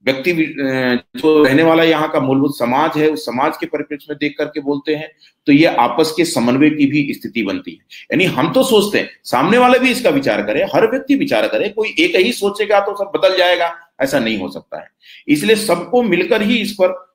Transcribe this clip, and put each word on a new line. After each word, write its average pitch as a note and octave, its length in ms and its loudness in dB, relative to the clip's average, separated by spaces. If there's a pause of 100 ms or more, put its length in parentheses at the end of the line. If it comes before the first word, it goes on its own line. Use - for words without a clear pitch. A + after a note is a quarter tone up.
व्यक्ति C3+ 280 -2
वि-, C#3+ 340 -2
अ, C3 280 0 (220)
जो D#3 280 4
रहने C#3 180 4
वाला E3 200 4
यहाँ D#3 280 2
का D#3 100 0
मूलभूत C3+ 380 0
समाज C3 380 0
है, D3+ 120 2
उस D3+ 180 -4
समाज C3+ 300 -2
के E3+ 100 -10
परिप्रेक्ष्य D3 440 -10
में D3 100 -10
देख D3 180 -4
करके D3 220 -6
बोलते C#3+ 340 -4
हैं, D#3 160 -10 (360)
तो C#3 60 4
ये D3+ 140 6
आपस - 500 0
के E3+ 80 0
समन्वय C3 460 2
की D3+ 160 0
भी C#3 280 -2
स्थिति - 280 -8
बनती F#2 280 -6
है। D#2+ 80 -20 (240)
यानी C3 220 -2
हम C#3+ 280 -2
तो C4 100 2
सोचते G#3 360 2
हैं, F#2+ 120 -4 (140)
सामने E3 340 0
वाले B3 200 4
भी B3+ 120 2
इसका F#3+ 200 0
विचार A2 320 0
करे, A2 220 -2
हर C#3+ 260 2
व्यक्ति C#3 240 0
विचार A2+ 340 0
करे, B2+ 200 -2
कोई G#3+ 300 -6
एक E3+ 180 2
ही G#3+ 160 2
सोचेगा G3+ 480 0
तो G3+ 160 -6
सब G3 220 -6
बदल F#3+ 180 2
जाएगा, F3 400 0 (240)
ऐसा C#3+ 180 -2
नहीं A2+ 200 -2
हो F2+ 100 -8
सकता - 320 -14
है। E2+ 80 -20 (400)
इसलिए G3+ 280 2
सबको G#3 460 0
मिलकर F#3+ 400 0
ही A#3 160 0
इस - 220 -6
पर F#3 80 4 (260)